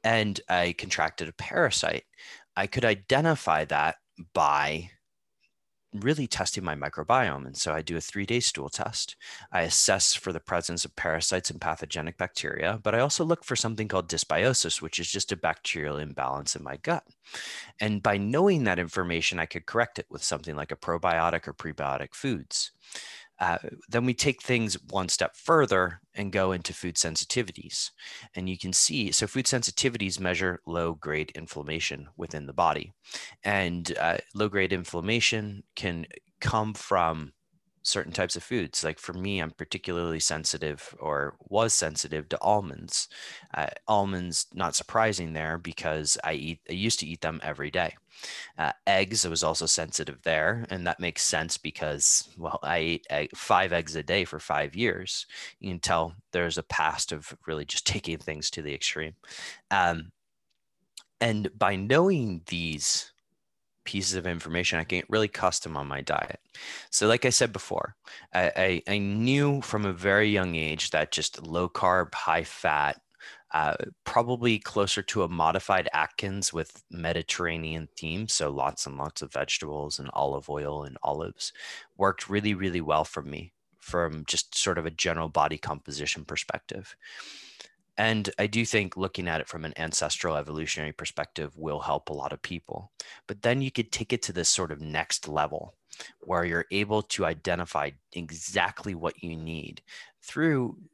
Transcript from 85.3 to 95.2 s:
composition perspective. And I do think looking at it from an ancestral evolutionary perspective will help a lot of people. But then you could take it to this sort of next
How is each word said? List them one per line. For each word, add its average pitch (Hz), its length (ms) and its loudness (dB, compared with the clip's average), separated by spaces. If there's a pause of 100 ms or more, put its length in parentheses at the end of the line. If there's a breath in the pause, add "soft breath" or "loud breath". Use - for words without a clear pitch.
composition 73 680 -6
perspective. - 680 -8 (1040 loud breath)
And 107 380 2
I 101 80 4
do 110 180 2
think 104 320 2
looking 92 320 -2
at 80 140 0
it - 60 -6
from 80 180 -8
an 76 120 -6
ancestral 80 580 0
evolutionary 76 560 -4
perspective - 640 -6
will 78 220 -6
help 71 300 -2
a 78 40 -6
lot 69 180 -6
of 71 120 -10
people. 87 480 -10 (340 loud breath)
But 101 160 -10
then 120 180 4
you 135 120 0
could 113 200 -2
take - 220 -2
it 120 100 0
to 95 100 -4
this 85 160 2
sort 87 220 2
of 71 100 -8
next 78 460 -4